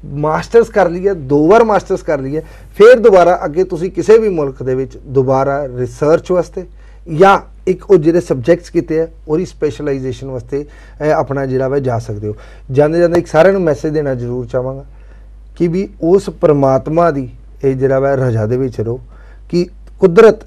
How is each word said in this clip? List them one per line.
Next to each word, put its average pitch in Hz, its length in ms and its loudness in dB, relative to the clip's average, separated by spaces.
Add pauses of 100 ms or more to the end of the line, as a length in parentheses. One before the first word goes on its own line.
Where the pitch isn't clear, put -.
ਮਾਸਟਰਸ 156 640 -2
ਕਰ 185 200 0
ਲਈ 180 180 -4
ਹੈ, 202 60 0
ਦੋ 147 340 0
ਵਾਰ 220 160 6
ਮਾਸਟਰਸ 196 380 -2
ਕਰ 151 180 -4
ਲਈ 135 160 -8
ਹੈ, 156 60 -6 (360)
ਫਿਰ 233 220 8
ਦੁਬਾਰਾ 180 460 4
ਅੱਗੇ 170 180 -4
ਤੁਸੀਂ 180 280 -6
ਕਿਸੇ 180 260 2
ਵੀ 220 120 2
ਮੁਲਕ 143 340 -6
ਦੇ 131 120 -4
ਵਿੱਚ 131 220 -8
ਦੁਬਾਰਾ 135 720 -2 (100)
ਰਿਸਰਚ 147 540 -2
ਵਾਸਤੇ 180 320 -4 (500)
ਜਾਂ 190 260 4 (280)
ਇੱਕ 185 240 -2
ਉਹ 190 60 6
ਜਿਹੜੇ 165 240 2
ਸਬਜੈਕਟਸ 165 480 -2
ਕੀਤੇ 160 320 -4
ਆ 165 60 -4 (200)
ਉਹਦੀ 165 180 -2
ਸਪੈਸ਼ਲਾਈਜ਼ੇਸ਼ਨ 135 840 -8
ਵਾਸਤੇ, 131 380 -8 (400)
ਇਹ 151 80 2
ਆਪਣਾ 139 320 -4
ਜਿਹੜਾ 131 220 -2
ਵਾ 139 120 -2
ਜਾ 123 200 -4
ਸਕਦੇ 107 280 -10
ਹੋ। 104 80 -8 (360)
ਜਾਂਦੇ 151 280 2
ਜਾਂਦੇ 175 200 2
ਇੱਕ - 80 -8
ਸਾਰਿਆਂ 170 260 4
ਨੂੰ 196 80 -2
ਮੈਸੇਜ 156 320 -2
ਦੇਣਾ 147 220 -2
ਜ਼ਰੂਰ 120 300 -8
ਚਾਹਾਂਗਾ 131 400 -6 (720)
ਕਿ 170 100 0
ਵੀ 190 220 -4 (120)
ਉਸ 185 280 0
ਪ੍ਰਮਾਤਮਾ 151 840 0
ਦੀ 135 180 -6 (340)
ਇਹ 135 120 0
ਜਿਹੜਾ 135 240 0
ਵਾ 139 160 0
ਰਜ਼ਾ 120 300 -2
ਦੇ 120 120 -2
ਵਿੱਚ 127 240 -6
ਰਹੋ, 113 180 -6 (500)
ਕਿ 175 160 -2 (340)
ਕੁਦਰਤ 190 480 6